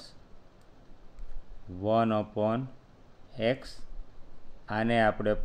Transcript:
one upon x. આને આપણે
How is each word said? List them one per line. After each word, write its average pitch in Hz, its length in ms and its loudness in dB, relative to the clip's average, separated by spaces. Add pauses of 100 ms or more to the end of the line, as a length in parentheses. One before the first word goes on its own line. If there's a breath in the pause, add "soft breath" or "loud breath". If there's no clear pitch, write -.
(1900)
one 113 300 6
upon 107 420 2 (960)
x. - 260 -10 (960)
આને 113 220 4
આપણે 107 360 4 (100)